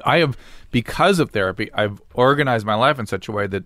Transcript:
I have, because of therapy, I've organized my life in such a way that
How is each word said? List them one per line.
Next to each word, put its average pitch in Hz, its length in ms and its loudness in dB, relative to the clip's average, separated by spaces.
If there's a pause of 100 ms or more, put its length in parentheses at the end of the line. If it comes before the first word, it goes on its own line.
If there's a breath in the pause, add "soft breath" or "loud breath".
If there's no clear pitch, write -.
I 135 120 2
have, 147 200 0 (320 loud breath)
because 170 480 2
of 143 120 0
therapy, 98 440 -2
I've 101 260 -2 (140)
organized 131 500 2
my 107 120 0
life 135 240 2
in 104 60 -6
such 95 220 -6
a 110 40 -8
way 101 160 -2
that 95 180 -4